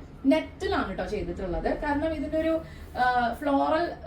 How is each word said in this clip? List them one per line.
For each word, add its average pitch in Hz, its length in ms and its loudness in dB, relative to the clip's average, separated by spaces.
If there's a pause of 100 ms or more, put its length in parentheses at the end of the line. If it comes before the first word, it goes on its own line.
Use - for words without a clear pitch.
(260)
നെറ്റിലാണ് 311 680 2
ട്ടോ 220 100 -4
ചെയ്തിട്ടുള്ളത്. 185 720 -2
കാരണം 302 360 0
ഇതിന്റെ 302 240 -2
ഒരു, 320 240 2 (360)
ആ, 240 360 4
ഫ്ലോറൽ, 302 600 2 (140)